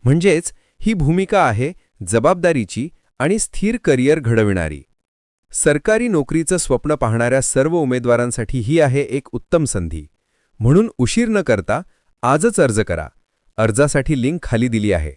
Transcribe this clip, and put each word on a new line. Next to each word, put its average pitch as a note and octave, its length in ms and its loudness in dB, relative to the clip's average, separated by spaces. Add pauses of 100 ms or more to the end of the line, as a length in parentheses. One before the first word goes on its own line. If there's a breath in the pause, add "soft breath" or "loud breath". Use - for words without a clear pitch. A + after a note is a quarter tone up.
म्हणजेच E3+ 480 2 (280)
ही A3 140 0
भूमिका F3+ 500 2
आहे B2+ 280 -2 (340)
जबाबदारीची C#3 800 0 (300)
आणि E3+ 200 0
स्थिर G#3+ 460 -2
करिअर C#3 340 2
घडविणारी. G2+ 640 0 (680)
सरकारी G#3+ 560 0
नोकरीचं E3 480 -2
स्वप्न D3 380 -2
पाहणाऱ्या A#2+ 460 0
सर्व C#3+ 360 0
उमेदवारांसाठी B2 840 -2
ही C3 220 0
आहे C#3 220 2
एक C3 300 -6
उत्तम D#3+ 320 0
संधी. E2 420 -6 (540)
म्हणून D#3+ 380 4
उशीर A3 300 0
न G#3 140 0
करता A2 400 -2 (400)
आजच D#3 380 2
अर्ज A2+ 200 2
करा. D#2+ 280 -6 (480)
अर्जासाठी C3 680 0
लिंक D#3 200 -2
खाली B2 260 0
दिली G#2+ 240 0
आहे. D#2 240 -2